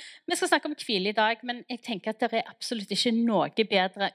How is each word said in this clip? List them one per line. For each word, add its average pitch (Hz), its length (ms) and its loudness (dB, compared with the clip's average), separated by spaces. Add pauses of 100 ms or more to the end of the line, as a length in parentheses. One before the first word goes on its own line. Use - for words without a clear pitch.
(280)
vi 349 120 -2
skal 359 80 0
snakke 311 220 2
om 294 100 -6
hvile 202 320 -2
i 208 40 -2
dag, 220 280 2
men 240 260 -8
jeg 240 140 -10
tenker 214 300 -6
at - 100 -4
det 226 160 0
er - 80 -6
absolutt - 480 -8
ikke 240 160 2
noe 226 380 4 (180)
bedre 190 480 2